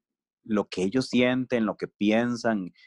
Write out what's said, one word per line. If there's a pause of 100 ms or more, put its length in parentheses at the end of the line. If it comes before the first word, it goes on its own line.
(440)
lo
que
ellos
sienten,
lo
que
piensan (160)